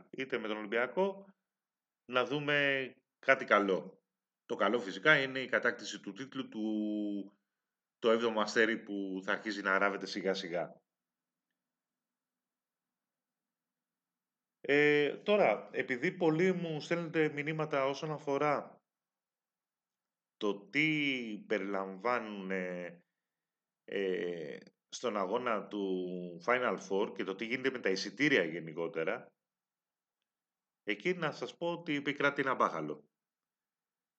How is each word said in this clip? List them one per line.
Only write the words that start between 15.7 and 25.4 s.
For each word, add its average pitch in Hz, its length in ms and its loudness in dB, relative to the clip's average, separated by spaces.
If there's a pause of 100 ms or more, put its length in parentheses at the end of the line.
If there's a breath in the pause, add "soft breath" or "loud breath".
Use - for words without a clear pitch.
επειδή 131 400 -2
πολλοί 170 400 4
μου 165 280 -4
στέλνετε 160 480 0
μηνύματα 151 580 -2
όσον 143 240 -2
αφορά 139 720 0 (1500)
το 98 320 0
τι 147 200 2 (580)
περιλαμβάνουνε, 95 1500 -2 (840)
ε, 90 760 -4 (300)
στον 107 280 -4
αγώνα 104 520 0